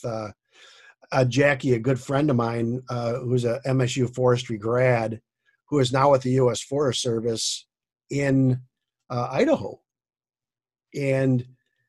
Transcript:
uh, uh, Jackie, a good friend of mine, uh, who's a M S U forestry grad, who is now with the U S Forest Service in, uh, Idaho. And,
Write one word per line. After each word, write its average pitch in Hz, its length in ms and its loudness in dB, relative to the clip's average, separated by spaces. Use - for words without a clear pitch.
uh, 110 260 -8
uh, 131 120 4
Jackie, 135 500 2
a 110 40 0
good 131 200 -2
friend 143 300 0
of 127 60 2
mine, 117 540 -2
uh, 120 300 -4
who's 123 260 -2
a 117 200 -2
M 131 140 0
S 123 160 0
U 127 120 0
forestry 123 500 0
grad, 113 640 0
who 147 100 0
is 127 140 0
now 139 180 4
with 131 120 4
the 127 80 0
U 127 200 4
S 107 100 -4
Forest 135 400 -2
Service 113 640 -4
in, 135 520 2
uh, 127 220 -4
Idaho. 247 480 0
And, 135 500 0